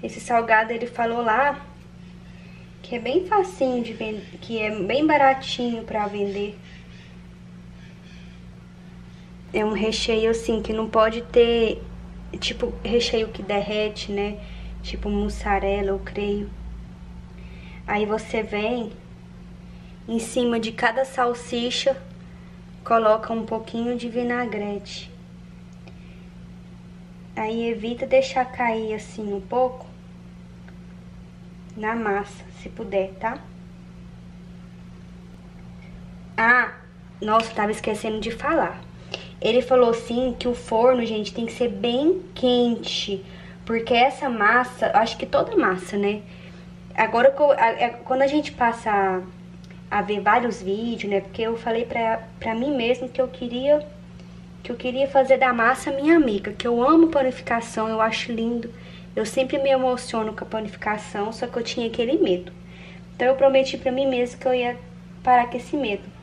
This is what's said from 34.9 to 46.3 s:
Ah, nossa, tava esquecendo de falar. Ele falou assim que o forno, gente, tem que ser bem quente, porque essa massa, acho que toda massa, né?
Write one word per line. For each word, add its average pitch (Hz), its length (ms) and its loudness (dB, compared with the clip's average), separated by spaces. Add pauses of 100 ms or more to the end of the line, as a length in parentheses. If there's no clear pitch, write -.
Ah, 233 360 6 (480)
nossa, 220 340 4
tava 208 160 2
esquecendo 214 500 -2
de 233 100 -4
falar. 262 500 0 (600)
Ele 233 220 4
falou 247 280 6
assim 240 480 0
que 254 100 -2
o 240 60 0
forno, 240 520 4
gente, 214 260 -4
tem 233 140 -4
que 226 60 -6
ser 240 160 0
bem 240 540 2 (120)
quente, 240 920 0 (400)
porque 226 300 0
essa 269 340 4
massa, 233 640 2
acho 226 220 4
que - 80 -4
toda 277 320 2
massa, 202 400 2
né? 202 260 0 (720)